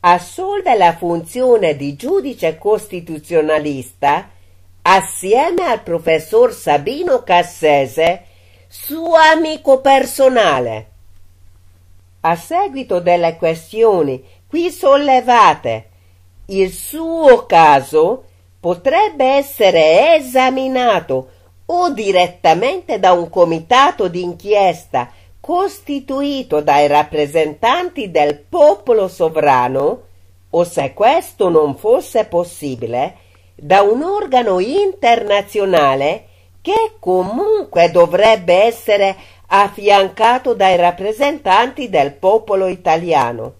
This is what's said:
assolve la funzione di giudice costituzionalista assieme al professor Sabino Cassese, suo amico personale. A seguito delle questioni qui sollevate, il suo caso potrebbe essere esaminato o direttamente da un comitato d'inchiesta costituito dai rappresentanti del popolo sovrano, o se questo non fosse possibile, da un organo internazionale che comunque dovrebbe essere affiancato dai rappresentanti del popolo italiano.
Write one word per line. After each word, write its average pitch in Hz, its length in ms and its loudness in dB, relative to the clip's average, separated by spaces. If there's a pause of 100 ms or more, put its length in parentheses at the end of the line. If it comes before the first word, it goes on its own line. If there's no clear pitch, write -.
assolve 349 760 -2
la 170 180 2
funzione 175 800 -2
di 139 220 -10
giudice 247 600 -6
costituzionalista 156 1700 -4 (540)
assieme 214 840 0
al 233 180 -4
professor 170 720 0
Sabino 247 720 -2
Cassese, 160 1000 0 (440)
suo 320 460 -8
amico 311 680 2
personale. 226 1080 0 (1300)
A 170 160 -2
seguito 269 640 -6
delle 170 360 0
questioni 165 840 -2 (240)
qui 339 240 -6
sollevate, 240 1160 2 (580)
il 190 260 -2
suo 320 760 0
caso 160 760 2 (340)
potrebbe 277 680 -2
essere 240 920 2
esaminato 254 1120 -2 (360)
o 349 260 -2
direttamente 196 1080 -2
da 190 140 4
un 175 180 -2
comitato 185 760 0
d'inchiesta 175 1040 -4 (300)
costituito 285 1200 -6
dai 147 280 2
rappresentanti 160 1200 -2
del 147 260 0 (120)
popolo 277 600 2
sovrano, 147 960 -2 (480)
o 170 140 0
se 147 280 -6
questo 233 560 0
non 156 280 0
fosse 226 500 -2
possibile, 135 880 -6 (380)
da 180 280 2
un 220 200 0
organo 262 560 -2
internazionale 202 1700 -2 (340)
che 427 380 -4
comunque 208 920 0
dovrebbe 180 760 4
essere 202 520 -2 (300)
affiancato 202 1080 2
dai 190 220 2
rappresentanti 214 1120 -2
del 190 240 0
popolo 196 540 0
italiano. 156 920 -2